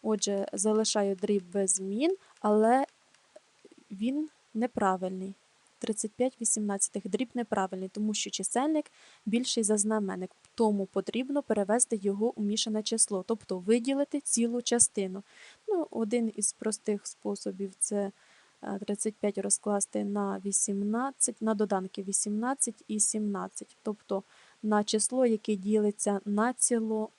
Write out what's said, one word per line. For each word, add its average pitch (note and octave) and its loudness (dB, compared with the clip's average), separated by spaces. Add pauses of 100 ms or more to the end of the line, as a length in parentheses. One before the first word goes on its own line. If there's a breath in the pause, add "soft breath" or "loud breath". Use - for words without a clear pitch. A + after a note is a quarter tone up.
Отже, G3+ -2
залишаю G#3 2
дріб G3+ 0 (100)
без G3 2
змін, G#3+ 0 (220 soft breath)
але A3 4 (1040)
він C4 -2 (240)
неправильний. F#3+ -2 (460)
Тридцять A3 -4
п'ять B3+ -2
вісімнадцятих G#3 -2
дріб G3+ -2
неправильний, F#3+ -2
тому G#3+ 0
що - -2
чисельник D4 0 (340 loud breath)
більший A#3 2
за G#3 4
знаменник, G3+ -2 (240)
тому G#3 2
потрібно C4 -2
перевести G#3+ 2
його G3+ 0
у A3 -4
мішане G#3+ 0
число, G#3 0
тобто G3+ -4
виділити B3+ 0
цілу A#3 0
частину. G3 0 (440 loud breath)
Ну, F4+ 0
один A3+ 0
із - 0
простих - -4
способів — G3 -6
це, G3+ -2 (500 soft breath)
е, G3 -6
тридцять G#3 -4
п'ять G3+ -2
розкласти G3+ -2
на G3+ -2
вісімнадцять, G#3 -2
на A3 0
доданки G3+ -2
вісімнадцять G#3+ -2
і G#3+ -4
сімнадцять, G3+ -4
тобто G3+ -4 (400 soft breath)
на G#3 4
число, B3 2
яке G#3+ 2
ділиться G3+ 0
на G#3 2
ціло A3 0